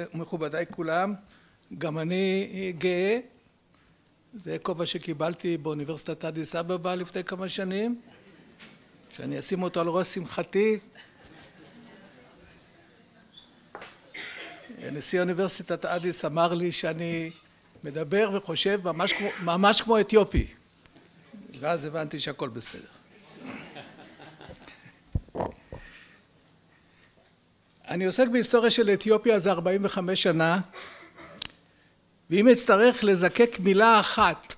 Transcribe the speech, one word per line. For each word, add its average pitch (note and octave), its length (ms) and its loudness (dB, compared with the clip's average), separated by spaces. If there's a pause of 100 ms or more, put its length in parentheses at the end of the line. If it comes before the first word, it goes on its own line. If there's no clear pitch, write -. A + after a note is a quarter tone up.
(140)
מכובדיי D#3+ 580 -6
כולם. F3 420 -2 (640)
גם D#3 220 -6
אני F#3+ 800 -2
גאה. F#3 420 0 (1200)
זה D#3+ 200 -8
כובע F3 220 -4
שקיבלתי E3 720 -4
באוניברסיטת D3+ 680 -8
אדיס D#3 300 -6
אבבה F3 400 -4
לפני F3+ 280 -8
כמה F#3 260 -8
שנים. G3+ 520 -4 (1080)
שאני C#3 280 -8
אשים F3+ 240 -4
אותו F3 160 -2
על E3+ 80 0
ראש F3 200 0
שמחתי. G3 720 0 (4000)
נשיא D3+ 280 -2
אוניברסיטת F3+ 680 -2
אדיס F3 400 -2
אמר E3 280 2
לי F3 180 -2
שאני E3 600 -4 (520)
מדבר D#3+ 500 0
וחושב G3 500 -2
ממש F3 300 0
כמו, G3+ 160 -2 (140)
ממש F#3 380 4
כמו A3 180 4
אתיופי. G3+ 480 4 (1120)
ואז D3+ 260 -2
הבנתי D3+ 340 -8
שהכל C#3 300 -6
בסדר. - 380 -10 (4000)
אני F3+ 180 -4
עוסק G#3+ 260 4
בהיסטוריה A#3 400 4
של A3 180 4
אתיופיה G#3+ 500 4
זה F#3 120 2
ארבעים F#3 320 0
וחמש F#3 400 -2
שנה, E3 360 4 (1700)
ואם G#3 180 6
אצטרך A#3 560 6
לזקק G3+ 560 4
מילה G3+ 400 6
אחת F#3+ 580 2